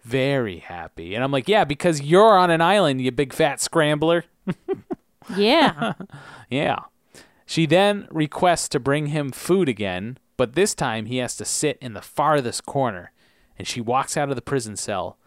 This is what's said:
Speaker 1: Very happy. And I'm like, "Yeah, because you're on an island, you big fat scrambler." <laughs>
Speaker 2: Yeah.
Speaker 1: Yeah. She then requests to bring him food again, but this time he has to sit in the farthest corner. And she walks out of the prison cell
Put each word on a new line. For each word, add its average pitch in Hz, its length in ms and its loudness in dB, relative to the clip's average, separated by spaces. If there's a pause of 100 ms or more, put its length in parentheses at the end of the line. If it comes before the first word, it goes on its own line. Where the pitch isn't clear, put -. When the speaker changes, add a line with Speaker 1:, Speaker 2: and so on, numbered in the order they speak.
Speaker 1:
Very 127 580 -2
happy. 85 560 -12
And 120 80 -2
I'm 135 80 -2
like, 135 160 -2
"Yeah, 202 160 4
because 147 380 0
you're 185 360 8
on 180 140 6
an 165 100 4
island, 165 400 4
you 127 100 0
big 131 220 -2
fat 143 260 0
scrambler." 156 680 2 (220)
<laughs> 185 80 -4 (800)
Speaker 2:
Yeah. 214 580 2 (560)
Speaker 1:
Yeah. 135 300 -2 (680)
She 165 200 0
then 196 460 2
requests 160 580 0
to 147 100 -2
bring 143 280 -2
him 143 240 -4
food 180 380 0
again, 101 480 -6 (200)
but 123 160 0
this 185 220 0
time 113 320 -4
he 127 100 -6
has 123 200 -6
to 104 80 -10
sit - 360 -4
in 120 120 -14
the 92 80 -14
farthest 147 640 -2
corner. 113 460 -4 (460)
And 95 100 -10
she - 140 -8
walks 123 360 -2
out 143 120 -2
of 135 60 -2
the 120 60 -10
prison 113 340 -6
cell 95 520 -8